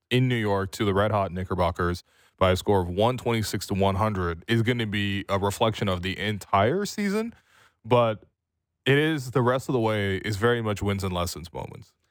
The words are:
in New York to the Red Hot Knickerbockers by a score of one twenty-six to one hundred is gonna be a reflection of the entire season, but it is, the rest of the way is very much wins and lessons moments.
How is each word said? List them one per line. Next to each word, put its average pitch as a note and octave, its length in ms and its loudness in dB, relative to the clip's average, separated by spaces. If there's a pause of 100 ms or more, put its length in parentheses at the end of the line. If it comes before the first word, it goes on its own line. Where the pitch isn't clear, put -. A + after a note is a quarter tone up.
(120)
in B2+ 160 4
New B2 80 0
York G2 380 0
to A2+ 100 -2
the G2+ 100 2
Red G#2 180 2
Hot G2 200 0
Knickerbockers F2 720 -2 (340)
by F#2 140 4
a A2 60 4
score G2+ 240 2
of F2 80 -2
one A2 280 2
twenty-six A2+ 500 -2
to G#2 60 -4
one G2 220 2
hundred F#2 520 -2
is A#2 140 2
gonna A#2 240 0
be G2+ 440 -2
a G2 100 0
reflection G2+ 480 0
of F2+ 140 0
the F#2+ 180 -4
entire G#2+ 640 0
season, G#3 480 -4 (520)
but A2+ 400 2 (600)
it C3+ 120 4
is, D3 340 0
the C3 100 2
rest B2+ 280 0
of C#3+ 40 -2
the B2 60 2
way G#2 380 0
is G#2+ 180 -6
very A#2+ 260 2
much G#2 200 -2
wins G2 240 -2
and F2+ 80 -4
lessons F2 400 -6
moments. - 400 -14 (180)